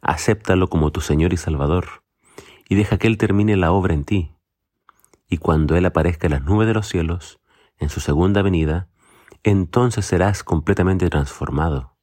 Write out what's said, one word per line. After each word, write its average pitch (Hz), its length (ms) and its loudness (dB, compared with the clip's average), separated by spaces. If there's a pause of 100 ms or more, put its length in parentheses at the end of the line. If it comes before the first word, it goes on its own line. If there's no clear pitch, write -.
Acéptalo 92 680 0
como 76 220 0
tu 76 100 -4
Señor 78 320 0
y 87 40 -2
Salvador, 80 680 -4 (680)
y 101 60 2
deja 101 220 2
que 113 100 0
Él 110 100 2
termine 104 400 2
la 87 140 2
obra 90 220 2
en 73 120 -2
ti. 92 300 -4 (920)
Y 82 100 -2
cuando 80 380 2
Él 90 100 2
aparezca 85 420 0
en 76 60 0
las 69 100 -2
nubes 107 240 2
de 113 60 0
los 107 140 -2
cielos, 85 520 -6 (400)
en 73 100 -4
su 80 100 -8
segunda 90 420 2
venida, 85 460 0 (560)
entonces 104 600 0
serás 98 380 0
completamente 90 680 0
transformado. 73 920 -4